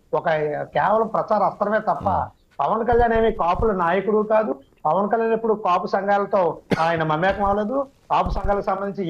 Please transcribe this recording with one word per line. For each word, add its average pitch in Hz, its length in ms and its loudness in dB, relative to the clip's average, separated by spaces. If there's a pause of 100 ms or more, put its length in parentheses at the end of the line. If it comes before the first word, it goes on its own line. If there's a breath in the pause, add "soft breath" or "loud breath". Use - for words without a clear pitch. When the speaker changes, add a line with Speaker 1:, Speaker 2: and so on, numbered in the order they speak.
(140)
Speaker 1:
ఒక 156 140 0 (480)
కేవలం 202 300 2
ప్రచార 202 360 0
అస్త్రమే 208 360 0
తప్ప 202 320 -2
Speaker 2:
Hmm. 143 560 -4
Speaker 1:
పవన్ 214 220 -2
కళ్యాణ్ 233 240 4
ఏమి 226 200 4
కాపుల 185 400 0
నాయకుడు 190 460 0 (120)
కాదు. 220 240 2 (320)
పవన్ 190 240 0
కళ్యాణ్ 226 220 0
ఇప్పుడు 220 220 0
కాపు 196 320 0
సంఘాలతో 196 720 0 (220)
ఆయన 165 220 0
మమేకం 185 420 0
అవ్వలేదు, 214 420 -2 (240)
కాపు 180 200 0
సంఘాలకు 202 360 -2
సంబంధించి 196 440 -4